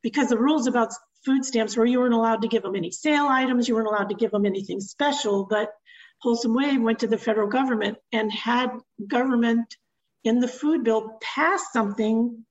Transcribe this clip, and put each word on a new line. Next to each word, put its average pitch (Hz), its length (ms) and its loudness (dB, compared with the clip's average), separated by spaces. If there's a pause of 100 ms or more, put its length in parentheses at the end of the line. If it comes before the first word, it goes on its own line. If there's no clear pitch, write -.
because 233 280 -2
the 233 80 2
rules 262 300 2
about 240 260 0 (320)
food 269 200 2
stamps 220 320 -2
were 226 80 4
you 247 140 4
weren't 247 140 2
allowed 226 280 2
to 226 60 -2
give 220 160 0
them 190 120 -6
any 180 160 -4
sale 294 360 0
items, 254 400 2
you 240 80 0
weren't 220 120 0
allowed 208 220 -2
to 196 60 -4
give 220 160 0
them 208 140 2
anything 196 340 -2
special, 208 680 -2
but 214 260 -2 (500)
Wholesome 233 320 0
Wave 269 280 2
went 226 180 0
to 226 80 0
the 214 100 0
federal 214 300 0
government 220 500 -2 (140)
and 220 200 -2
had 240 380 -2 (380)
government 233 680 0 (480)
in 226 160 2
the 247 80 2
food 294 360 0
bill 220 360 0
pass 339 540 -2
something 226 760 0